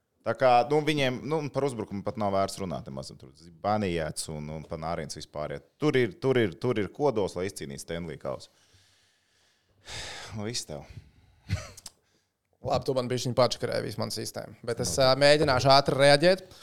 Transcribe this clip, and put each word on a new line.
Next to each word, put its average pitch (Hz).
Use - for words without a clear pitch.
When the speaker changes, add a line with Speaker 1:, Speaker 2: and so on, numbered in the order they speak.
Speaker 1:
Tā 113
kā, 127
nu, 147
viņiem, 139
nu, 151
par 135
uzbrukumu 101
pat 104
nav 101
vērts 98
runāt 73
nemaz. 67
Tur 65
Zibanejāts 85
un, 76
un 78
Panārins 82
vispār, 76
ja. -
Tur 147
ir, 117
tur 131
ir, 104
tur 123
ir 98
kodols, 110
lai 90
izcīnītu 69
Stanley 82
Kausu. 65
Nu, 107
viss 120
tev. 73
Speaker 2:
Labi, 123
tu 139
man 123
bišķiņ 120
pačakarēji 117
visu 110
manu 110
sistēmu. 113
Bet 117
es, 117
Speaker 1:
Nu. 135
Speaker 2:
ā, 131
mēģināšu 143
ātri 143
reaģēt. 143